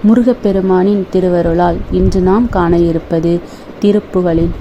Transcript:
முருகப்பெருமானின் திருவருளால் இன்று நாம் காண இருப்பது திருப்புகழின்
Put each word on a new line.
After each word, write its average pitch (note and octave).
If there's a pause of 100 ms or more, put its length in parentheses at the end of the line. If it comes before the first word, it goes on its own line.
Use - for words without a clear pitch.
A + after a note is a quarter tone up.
முருகப்பெருமானின் G3+
திருவருளால் F3 (140)
இன்று F#3
நாம் G#3
காண F3
இருப்பது E3 (480)
திருப்புகழின் F3+